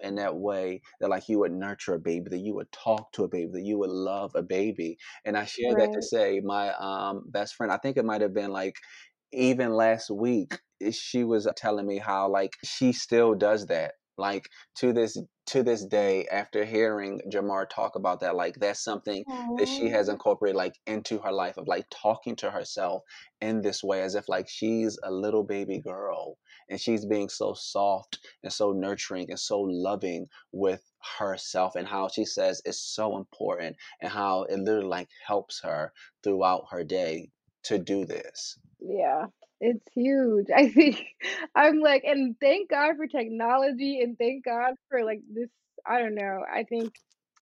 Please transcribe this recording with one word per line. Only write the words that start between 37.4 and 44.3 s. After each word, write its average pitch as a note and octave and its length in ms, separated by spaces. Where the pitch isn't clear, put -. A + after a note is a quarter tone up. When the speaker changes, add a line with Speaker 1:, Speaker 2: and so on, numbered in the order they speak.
Speaker 1:
to G#2 160
do G2 260
this. - 540
Speaker 2:
Yeah, F3+ 460
it's A3 240
huge. B3 580
<laughs> - 40
I C4+ 140
think B3 340
I'm D4+ 240
like, C#4+ 260
and C4+ 340
thank E4+ 300
God D4 280
for D4+ 100
technology, B3+ 960
and A#3+ 160
thank B3+ 280